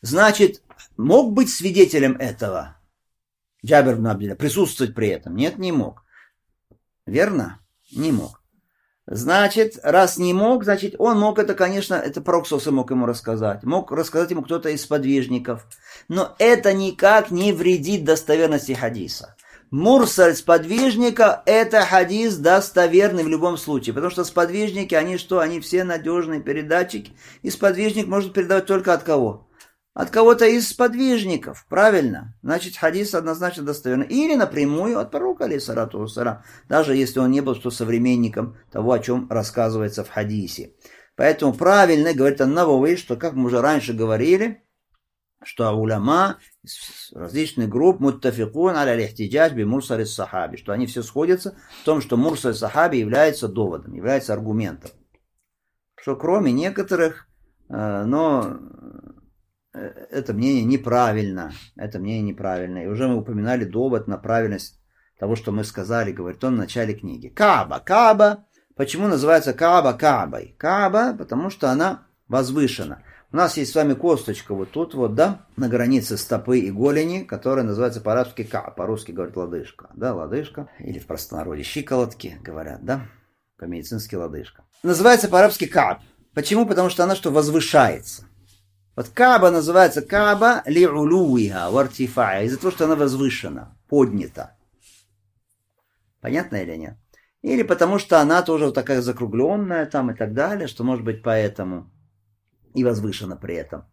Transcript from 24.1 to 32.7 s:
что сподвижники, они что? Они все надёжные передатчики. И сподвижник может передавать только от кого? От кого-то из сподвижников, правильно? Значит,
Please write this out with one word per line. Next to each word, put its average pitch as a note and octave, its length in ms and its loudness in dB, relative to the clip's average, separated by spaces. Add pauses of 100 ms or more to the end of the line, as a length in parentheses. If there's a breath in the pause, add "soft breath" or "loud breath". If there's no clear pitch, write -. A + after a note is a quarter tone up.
что F3 140 -4
сподвижники, F#3 680 -2
они E3+ 240 0
что? F#3 220 -2
Они E3 220 -2
все F#3 240 -2
надёжные D#3+ 560 -4
передатчики. D3+ 720 -4 (280 loud breath)
И - 80 -8
сподвижник G3+ 580 0
может F#3+ 260 -4
передавать F#3+ 320 0
только F#3+ 280 0
от D#3+ 100 -2
кого? B2 440 -2 (460 soft breath)
От - 160 -6
кого-то A#3 360 6
из A#3 220 4
сподвижников, A#3 1040 -2
правильно? D#3 720 2
Значит, E3+ 320 -4